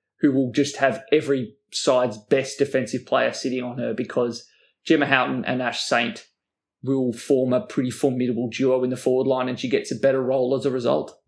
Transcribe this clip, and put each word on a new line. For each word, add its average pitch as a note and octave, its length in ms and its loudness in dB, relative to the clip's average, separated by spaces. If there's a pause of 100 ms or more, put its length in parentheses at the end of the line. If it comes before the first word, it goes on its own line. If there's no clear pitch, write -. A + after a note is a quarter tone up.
(200)
who D3 120 4
will C3 200 2
just C#3+ 240 0
have C3 260 0 (100)
every C3+ 420 0 (180)
side's B2 440 2
best C3 420 -2
defensive C3 480 -2
player A#2+ 260 2
sitting B2+ 300 -4
on B2 160 -8
her A#2 160 -4
because A#2 520 -4 (380)
Gemma D3 220 4
Houghton C3 380 2
and B2+ 180 -2
Ash A#2+ 200 -4
Saint A#2+ 420 -2 (580)
will C3 300 0
form B2+ 400 2
a B2+ 140 2
pretty B2+ 240 -2
formidable B2 580 0
duo C3 360 0
in B2 60 0
the B2+ 60 -4
forward B2+ 300 0
line B2+ 220 0
and B2 100 -6
she B2+ 100 -6
gets - 240 -2
a B2 40 -4
better C3+ 260 2
role C3 340 0
as B2 80 -4
a C#3 60 2
result. C3 580 -2